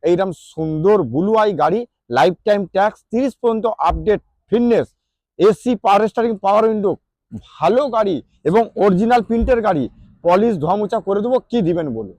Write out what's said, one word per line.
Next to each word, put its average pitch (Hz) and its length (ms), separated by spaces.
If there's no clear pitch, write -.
এইরকম 185 220
সুন্দর 160 440
ব্লু 180 200
আই 214 80
গাড়ি, 170 180
লাইফ 170 160
টাইম 208 140
ট্যাক্স, 202 240
তিরিশ 240 300
পর্যন্ত 226 260
আপডেট, 175 320
ফিটনেস, 233 340
এসি, 214 340
পাওয়ার 202 160
স্টিয়ারিং, 233 220
পাওয়ার 208 240
উইন্ডো, 208 240
ভালো 208 320
গাড়ি 190 200
এবং 214 140
অরিজিনাল 220 440
প্রিন্টের 233 380
গাড়ি, 156 180
পলিশ 202 260
ধোয়া 175 180
মোছা 208 260
করে 196 180
দেবো। 247 120
কি 240 80
দিবেন 170 180
বলুন? 104 220